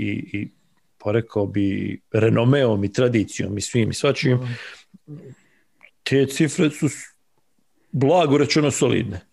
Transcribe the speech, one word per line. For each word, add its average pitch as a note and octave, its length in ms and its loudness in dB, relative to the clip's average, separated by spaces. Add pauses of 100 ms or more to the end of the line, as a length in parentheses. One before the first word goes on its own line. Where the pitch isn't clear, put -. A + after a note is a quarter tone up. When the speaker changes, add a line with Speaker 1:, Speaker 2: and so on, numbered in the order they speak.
Speaker 1:
i, G#2 320 -6
i, G2+ 160 -8 (500)
pa G#2 140 -4
rekao A2 340 0
bi, G2 540 -4 (120)
renomeom A2+ 720 2
i G2+ 80 -4
tradicijom A2+ 640 -2
i F#2+ 40 -6
svim A2 280 0
i F#2 40 -6
svačim, C3+ 440 0 (680)
Speaker 2:
Mhm. D3 160 -18 (800)
Speaker 1:
te C3+ 240 2
cifre D3+ 440 0
su - 180 -4
s-, - 260 -12 (800)
blago D3 460 4
rečeno, C#3+ 320 2
solidne. G#2 500 0 (120)